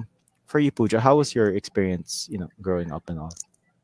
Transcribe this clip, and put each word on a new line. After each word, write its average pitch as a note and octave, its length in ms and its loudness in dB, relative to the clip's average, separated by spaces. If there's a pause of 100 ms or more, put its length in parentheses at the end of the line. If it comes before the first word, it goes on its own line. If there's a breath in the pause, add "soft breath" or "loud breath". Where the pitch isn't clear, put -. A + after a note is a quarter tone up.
(460)
for - 140 0
you, C#3+ 120 4
Pooja, A2 300 2
how C3+ 160 6
was D3 180 0
your G#2+ 180 4
experience, F#2 760 -4
you G#2 80 -6
know, E2+ 100 -8 (120)
growing F2 300 -2
up D#2+ 180 -10
and E2 100 -8
all? D#2 140 -10 (500)